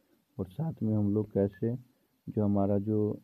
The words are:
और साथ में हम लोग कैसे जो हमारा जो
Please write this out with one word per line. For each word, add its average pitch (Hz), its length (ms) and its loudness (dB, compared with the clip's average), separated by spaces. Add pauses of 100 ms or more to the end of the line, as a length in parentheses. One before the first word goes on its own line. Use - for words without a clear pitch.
(400)
और 90 80 -4
साथ 156 260 -6 (100)
में 110 120 2
हम 101 180 2
लोग 104 200 0
कैसे 101 420 0 (540)
जो 104 160 0
हमारा 101 340 2
जो 107 440 0